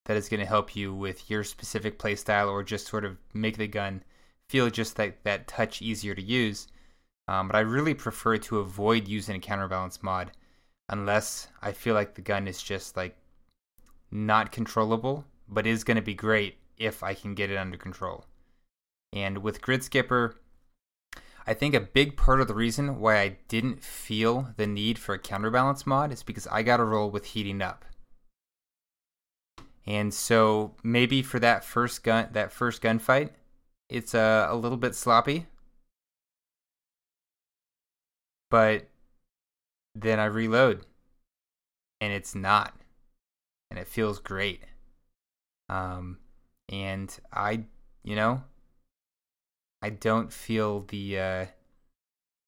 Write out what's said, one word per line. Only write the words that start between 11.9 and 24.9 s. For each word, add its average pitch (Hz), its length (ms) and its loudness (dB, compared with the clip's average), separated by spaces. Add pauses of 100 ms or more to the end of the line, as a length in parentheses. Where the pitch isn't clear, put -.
like 104 220 0
the - 60 -12
gun 98 260 -2
is 92 160 -8
just, - 340 -6
like, 92 180 -6 (920)
not 107 420 2
controllable, 113 760 0 (220)
but 107 200 0
is 113 160 2
gonna 113 180 4
be 104 140 -6
great 107 420 2 (200)
if 110 260 -4
I 98 100 -4
can 101 220 -8
get 98 160 -2
it 98 60 -2
under 92 200 -6
control. 90 480 -10 (840)
And 98 280 -4
with 104 220 -4
Grid 131 220 0
Skipper, 123 560 0 (1080)
I 110 80 -2
think 147 220 2
a 117 60 4
big 139 340 2
part 131 240 8
of 127 80 2
the 107 60 -4
reason 117 480 0
why 107 180 6
I 98 180 0 (120)
didn't 113 340 -2
feel 113 720 -2
the 107 100 0
need 104 320 0